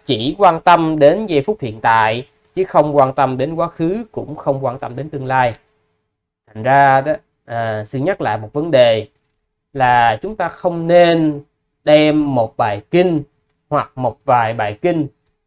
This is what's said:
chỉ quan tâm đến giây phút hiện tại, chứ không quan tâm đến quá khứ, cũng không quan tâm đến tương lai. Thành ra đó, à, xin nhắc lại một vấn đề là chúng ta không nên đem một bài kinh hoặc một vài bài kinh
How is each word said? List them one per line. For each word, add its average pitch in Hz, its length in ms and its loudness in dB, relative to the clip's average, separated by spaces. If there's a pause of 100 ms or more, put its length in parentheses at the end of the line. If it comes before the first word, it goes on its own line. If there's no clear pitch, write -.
chỉ 127 320 -4
quan 170 240 2
tâm 165 380 2
đến 175 260 4
giây 156 160 0
phút 214 200 -4
hiện 113 200 -10
tại, 113 460 0 (280)
chứ 185 80 -2
không 151 320 0
quan 131 180 2
tâm 131 240 -2
đến 151 180 -4
quá 165 120 -4
khứ, 185 440 -4
cũng 131 240 -10
không 135 300 -6
quan 123 140 -6
tâm 120 160 -12
đến 143 140 -10
tương 131 160 -10
lai. 127 280 0 (920)
Thành 110 160 -12
ra 135 380 4
đó, 151 120 -2 (320)
à, 113 400 -6
xin 139 200 -6
nhắc 190 160 -4
lại 110 160 -2
một 110 160 -12
vấn 160 180 -6
đề 117 360 4 (680)
là 120 480 2
chúng 214 140 -10
ta 175 120 -4
không 170 400 -6
nên 165 560 2 (400)
đem 151 520 2
một 113 220 -2
bài 107 240 -2 (100)
kinh 170 320 0 (460)
hoặc 143 260 -4
một 123 300 -4
vài 117 280 0
bài 107 280 -6
kinh 170 260 -2 (400)